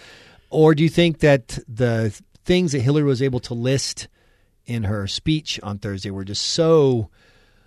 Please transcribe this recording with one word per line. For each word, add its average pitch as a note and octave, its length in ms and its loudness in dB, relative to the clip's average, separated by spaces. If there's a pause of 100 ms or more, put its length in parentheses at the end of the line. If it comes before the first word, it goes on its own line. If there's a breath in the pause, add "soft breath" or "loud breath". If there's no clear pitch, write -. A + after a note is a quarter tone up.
(500 loud breath)
Or D#3 240 4
do D3 80 0
you D3 80 4
think E3+ 300 2
that C#3 460 2
the A2+ 480 -2 (300)
things F3+ 280 2
that C#3+ 80 -2
Hillary D3 240 2
was C3+ 180 0
able B2+ 180 -2
to - 140 -10
list B2+ 540 -4 (580)
in A#2 180 -4
her G2+ 220 -2
speech - 560 -4
on G2+ 160 -8
Thursday G2+ 320 -8
were F#2+ 140 -8
just G2+ 180 -8
so D3 640 2 (580 soft breath)